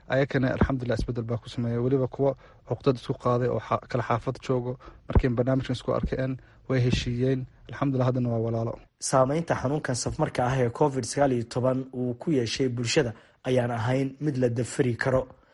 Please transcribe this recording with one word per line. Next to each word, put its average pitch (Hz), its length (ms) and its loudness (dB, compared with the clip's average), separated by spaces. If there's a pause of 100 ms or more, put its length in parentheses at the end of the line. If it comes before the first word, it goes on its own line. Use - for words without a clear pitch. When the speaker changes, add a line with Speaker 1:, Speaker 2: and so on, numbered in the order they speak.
Speaker 1:
ayakana 131 440 2
alxamdulillaah 123 460 0
isbeddel 120 240 -2
baa 113 140 -4
ku - 120 -12
sameeyey. 117 300 -2
Weliba 127 280 2
kuwa 139 280 0 (320)
cuqdad 127 280 2
isku 127 180 -4
qaaday 123 360 0
oo 113 100 0
xa-, 110 280 -2
kala 120 160 -2
xaafad 120 400 -2
joogo, 127 340 -2 (300)
markay - 220 4
barnaamijkan 127 460 2
isku - 180 -4
arkeen, 131 440 -2 (320)
way 135 120 2
heshiiyeen. 127 580 2 (300)
Alxamdulillaah, 131 400 0
haddana 123 200 0
waa 117 160 0
walaalo. 113 280 -2 (260)
Speaker 2:
Saamaynta 139 560 2
xanuunkan 135 400 -2
safmarka 131 500 -2
ah 127 160 0
ee 120 80 2
covid 131 360 0
sagaal 139 280 2
iyo 120 100 0
toban 127 360 0 (140)
uu 123 200 -2
ku 120 180 -4
yeeshay 131 380 0
bulshada 120 440 0 (300)
ayaan 123 280 2
ahayn 131 480 0
mid 143 180 -2
la 127 120 4
dafiri 120 460 0
karo. 127 320 0 (260)